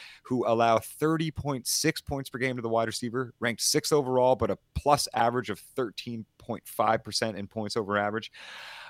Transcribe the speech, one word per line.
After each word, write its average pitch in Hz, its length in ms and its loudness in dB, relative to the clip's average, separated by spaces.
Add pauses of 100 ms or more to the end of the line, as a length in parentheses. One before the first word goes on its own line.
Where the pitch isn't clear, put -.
(240)
who 123 220 -2
allow 113 340 6
thirty 160 520 -2
point 135 360 -6
six - 340 0
points 135 280 -6
per 120 100 -10
game 127 180 -2
to 120 40 -6
the 113 80 -2
wide 113 180 2
receiver, 120 520 -4
ranked 117 220 -2
sixth - 320 2
overall, 127 420 4
but 104 160 0
a 92 60 -2 (180)
plus 143 380 4
average 117 360 2
of 98 100 -4
thirteen 117 640 -6 (140)
point - 260 -8
five 113 380 2
percent 110 340 -4
in 98 80 -8
points 107 320 -4
over 104 180 0
average. 104 360 0 (580)